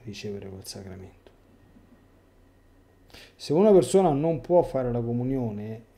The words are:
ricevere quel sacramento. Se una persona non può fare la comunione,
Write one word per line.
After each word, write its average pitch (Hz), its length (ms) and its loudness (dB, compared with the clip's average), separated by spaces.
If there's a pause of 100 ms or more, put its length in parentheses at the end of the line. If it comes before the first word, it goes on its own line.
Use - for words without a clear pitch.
ricevere 101 440 -12
quel 95 180 -16
sacramento. 92 680 -16 (2000)
Se - 180 -6
una 208 180 4
persona 190 400 6
non 151 300 -2
può 175 220 4
fare 127 280 -4
la 120 100 -2
comunione, 117 840 -4 (140)